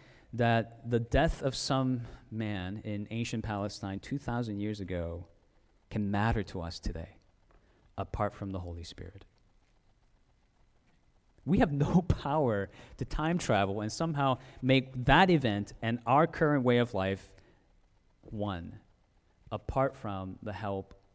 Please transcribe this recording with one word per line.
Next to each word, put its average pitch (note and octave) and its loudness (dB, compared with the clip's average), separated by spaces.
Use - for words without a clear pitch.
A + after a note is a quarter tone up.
that A#2 0
the A#2+ 4
death C#3 2
of C#3 -2
some C3 0
man G#2 -4
in G#2 -6
ancient A#2 -4
Palestine G2+ -4
two - -6
thousand A#2 -4
years G#2 -4
ago F2 -6
can G#2 -2
matter G#2+ 2
to F2+ -8
us E2+ -8
today, - -8
apart G#2 -4
from G2 -8
the F#2+ -4
Holy F2 -10
Spirit. - -14
We F#3 4
have D#3+ 4
no C#3+ 4
<laughs> F3+ -2
power B2 2
to B2+ -6
time D#3+ 0
travel G2+ 2
and G#2+ -4
somehow C#3+ 0
make B2+ 2
that F3 8
event A2 2
and A#2 0
our C#3+ 6
current D3 2
way A#2+ 6
of A#2+ 2
life F#2+ -2
one, G2+ -6
apart C3+ -2
from F#2+ -8
the G#2+ -8
help G2 -6